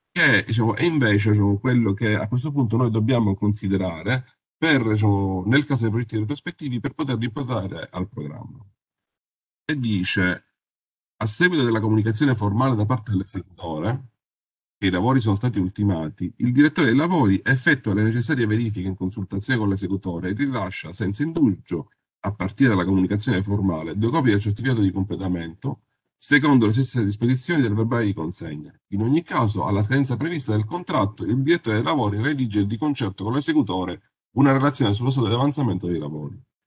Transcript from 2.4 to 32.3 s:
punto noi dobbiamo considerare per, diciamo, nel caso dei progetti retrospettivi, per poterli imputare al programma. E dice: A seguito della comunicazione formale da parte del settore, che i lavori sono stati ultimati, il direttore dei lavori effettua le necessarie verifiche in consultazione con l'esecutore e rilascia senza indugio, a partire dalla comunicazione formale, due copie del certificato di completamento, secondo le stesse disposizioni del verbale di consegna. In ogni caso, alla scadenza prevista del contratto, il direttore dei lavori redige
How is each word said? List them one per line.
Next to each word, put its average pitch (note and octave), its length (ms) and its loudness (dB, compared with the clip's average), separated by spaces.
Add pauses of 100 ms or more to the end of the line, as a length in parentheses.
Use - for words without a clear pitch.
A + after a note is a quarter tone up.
punto A#2+ 260 0
noi A#2+ 140 2
dobbiamo A2 420 2
considerare G2 920 -2 (320)
per, C#3+ 340 2
diciamo, G2 580 2
nel C#3 180 4
caso B2 160 -2
dei A2+ 80 0
progetti A2+ 300 -2
retrospettivi, B2+ 600 -6
per C#3 140 -6
poterli B2+ 320 -4
imputare G#2 680 -6
al F#2 160 -4
programma. - 560 -12 (1000)
E D3+ 140 -2
dice: F#2+ 680 0 (720)
A A2+ 80 -4
seguito E3 380 2
della A2+ 160 2
comunicazione A2 560 2
formale G#2+ 400 0
da G#2 100 0
parte A#2 280 -2
del F#2+ 120 0
settore, F2+ 840 -6 (680)
che G#2 100 -2
i F2+ 40 2
lavori A#2 300 2
sono G#2 140 2
stati A#2 220 -2
ultimati, F#2 800 -2
il B2 140 0
direttore D3 360 4
dei A2+ 80 4
lavori C#3+ 480 2
effettua C3 520 0
le G#2+ 80 2
necessarie A#2+ 420 0
verifiche G#2+ 420 -2
in F#2+ 80 -4
consultazione G2 640 -4
con G#2 120 0
l'esecutore F#2+ 600 -4
e G2+ 40 -2
rilascia A2 600 -4
senza G#2 300 -4
indugio, B2+ 680 -2 (300)
a G#2 120 -4
partire A#2+ 380 0
dalla F#2 160 2
comunicazione G2 560 0
formale, F#2 560 -2
due A2+ 140 0
copie C3 220 4
del G2+ 80 2
certificato A2 400 0
di F#2+ 100 2
completamento, F2+ 920 -6 (340)
secondo C#3+ 500 4
le G#2+ 80 4
stesse B2+ 300 0
disposizioni B2+ 580 0
del G#2+ 120 0
verbale A2+ 320 0
di G2+ 80 0
consegna. D#2 600 -10 (160)
In G2 120 -4
ogni C#3+ 220 2
caso, G#2+ 420 -2
alla G2+ 180 0
scadenza C3 340 0
prevista D3+ 340 -4
del G#2+ 140 0
contratto, D3+ 580 -4
il A#2+ 180 0
direttore C3+ 360 0
dei A2+ 80 0
lavori A2 360 0
redige A#2+ 440 0